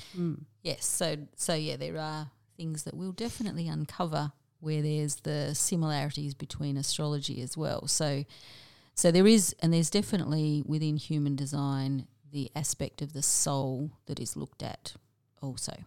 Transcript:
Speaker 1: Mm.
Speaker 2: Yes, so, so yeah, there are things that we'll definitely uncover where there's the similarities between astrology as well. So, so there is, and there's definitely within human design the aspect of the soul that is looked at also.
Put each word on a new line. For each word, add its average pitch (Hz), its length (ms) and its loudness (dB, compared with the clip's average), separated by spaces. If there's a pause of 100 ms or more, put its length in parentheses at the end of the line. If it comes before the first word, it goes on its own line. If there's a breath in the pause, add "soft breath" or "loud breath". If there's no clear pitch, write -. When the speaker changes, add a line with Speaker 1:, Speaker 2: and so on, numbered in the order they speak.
(160)
Speaker 1:
Mm. 160 240 0 (220)
Speaker 2:
Yes, - 220 -4
so, 160 300 0 (200)
so - 180 -2
yeah, 151 240 -2
there 156 200 -6
are 156 320 -6 (280)
things 160 260 -6
that 139 120 -8
we'll 185 160 -6
definitely 190 560 -4
uncover 151 640 -2 (280)
where 156 220 -2
there's 151 360 0
the 147 360 -2
similarities 147 800 0
between 139 440 -4
astrology 147 640 -2
as 127 160 -8
well. 151 300 -2
So, 143 360 0 (720 loud breath)
so 175 160 8
there 185 160 10
is, 220 340 8
and 165 120 6
there's 165 160 4
definitely 156 760 2
within 151 320 0
human 147 380 0
design 139 720 0 (240)
the 143 240 -4
aspect - 460 -4
of 147 120 -8
the 143 80 -4
soul 139 720 0 (160)
that 139 120 -6
is - 160 -8
looked - 280 -8
at - 300 -10 (480)
also. 131 320 -8 (120)